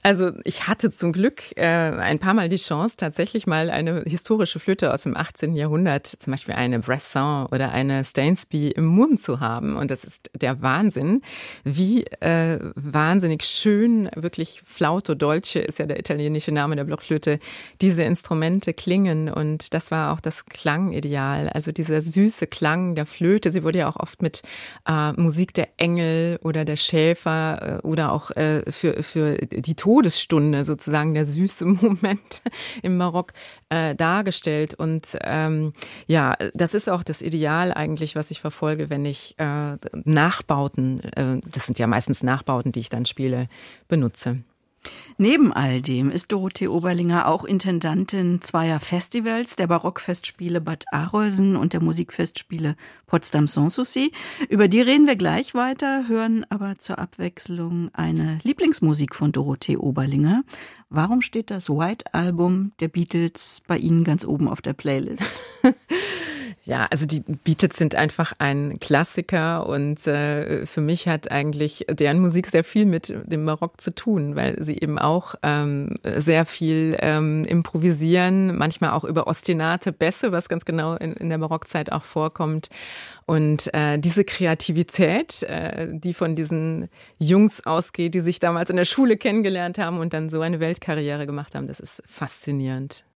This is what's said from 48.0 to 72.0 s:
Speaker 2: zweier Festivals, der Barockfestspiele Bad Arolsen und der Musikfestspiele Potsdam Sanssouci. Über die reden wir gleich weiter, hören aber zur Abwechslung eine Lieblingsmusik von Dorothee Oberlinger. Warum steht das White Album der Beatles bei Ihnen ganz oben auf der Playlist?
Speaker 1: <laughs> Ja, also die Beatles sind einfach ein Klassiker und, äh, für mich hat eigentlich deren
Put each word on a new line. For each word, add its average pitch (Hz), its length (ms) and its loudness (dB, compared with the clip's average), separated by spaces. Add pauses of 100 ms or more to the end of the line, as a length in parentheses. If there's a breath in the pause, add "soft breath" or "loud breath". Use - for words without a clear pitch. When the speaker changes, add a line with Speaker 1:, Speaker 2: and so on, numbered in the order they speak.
Speaker 2:
zweier 165 400 0
Festivals, 226 760 -2
der 233 120 0
Barockfestspiele 175 920 -2
Bad 160 300 -8
Arolsen 196 640 2
und 151 180 0
der 165 80 -2
Musikfestspiele 165 920 -2 (320 loud breath)
Potsdam 156 400 2
Sanssouci. 247 640 0 (380 loud breath)
Über 208 200 6
die 220 120 6
reden 285 260 8
wir 254 100 4
gleich 180 380 0
weiter, 262 540 -2
hören 226 400 0
aber 196 280 -4
zur - 220 -8
Abwechslung 175 920 -6
eine 160 500 -2
Lieblingsmusik 156 720 0
von 147 160 0
Dorothee 139 460 -2
Oberlinger. 143 640 2 (460 loud breath)
Warum 185 340 2
steht 226 280 -4
das 190 200 -6
White 170 420 -2
Album 180 680 2
der 165 80 0
Beatles - 800 0
bei 175 100 2
Ihnen 165 240 4
ganz 160 220 2
oben 147 240 0
auf - 140 -4
der 143 100 -4
Playlist? - 720 -4 (180)
Speaker 1:
<laughs> 262 100 8 (920 loud breath)
Ja, 123 260 -2
also 151 160 2
die 151 140 -2
Beatles - 560 0
sind 160 200 2
einfach 156 420 0
ein 143 400 -2
Klassiker 165 880 0
und, 143 400 -2
äh, 147 580 -2
für - 160 -6
mich 165 280 0
hat 156 240 -2
eigentlich 147 580 -2
deren 151 300 4